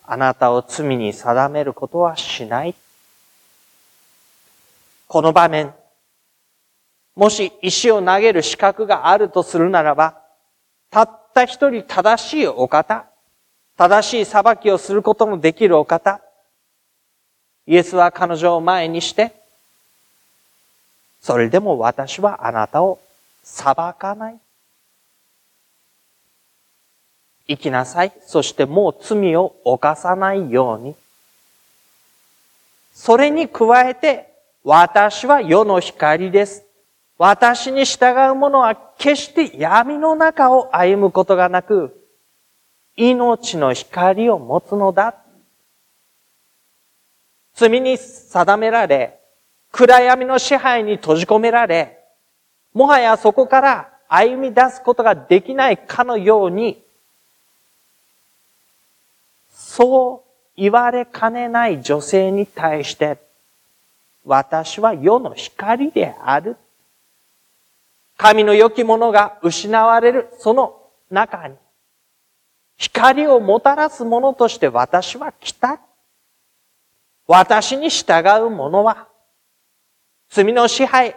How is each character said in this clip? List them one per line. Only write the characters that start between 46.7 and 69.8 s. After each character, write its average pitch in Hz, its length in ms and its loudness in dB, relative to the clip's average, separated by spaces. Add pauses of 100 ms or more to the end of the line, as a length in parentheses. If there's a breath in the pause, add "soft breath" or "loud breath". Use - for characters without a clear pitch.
罪 233 260 2
に 262 160 -2
定 - 600 -4
め 220 140 -2
ら 226 160 0
れ、 135 340 -2 (500)
暗 247 300 6
闇 254 240 2
の 254 140 -2
支 269 180 -2
配 247 280 -2
に 208 120 -4
閉 156 200 -2
じ 170 80 -4
込 220 160 2
め 226 100 0
ら 233 160 2
れ、 165 360 -4 (680)
も 254 140 2
は 285 140 4
や 226 160 2
そ 214 160 2
こ 254 140 0
か 262 140 4
ら 262 320 -2 (160)
歩 233 320 2
み 262 140 -6
出 254 160 4
す - 120 -16
こ 247 120 0
と 240 80 -2
が 220 120 2
で 175 280 0
き 262 120 -12
な 269 160 0
い - 80 -2
か - 260 -6
の 247 120 -6
よ 202 300 2
う 175 40 -4
に、 202 320 -6 (2750)
そ 254 720 0
う - 320 -20
言 196 160 0
わ 240 180 2
れ 247 140 -4
か 226 260 -4
ね 240 180 -8
な 233 200 -2
い 147 140 -6
女 147 180 -4
性 190 300 -2
に 196 160 -2
対 156 380 -6
し - 100 -12
て、 151 240 -4 (1080)
「私 139 560 -4
は 220 140 0
世 175 240 2
の 254 160 -10
光 247 560 -6
で - 240 -4 (100)
あ 139 160 -2
る。」 220 160 -10 (1600)
神 214 280 4
の 208 100 4
良 220 160 6
き 233 140 -4
も 220 120 2
の 233 140 0
が 202 320 2
失 208 420 0